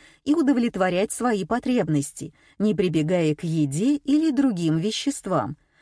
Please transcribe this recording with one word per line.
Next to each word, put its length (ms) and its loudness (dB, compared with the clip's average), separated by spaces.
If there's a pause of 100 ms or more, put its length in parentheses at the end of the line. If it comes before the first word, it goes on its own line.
(240)
и 80 0
удовлетворять 760 0
свои 340 -2
потребности, 880 -2 (280)
не 120 2
прибегая 640 0
к 80 -8
еде 540 0
или 340 0
другим 480 0
веществам. 760 -2 (260)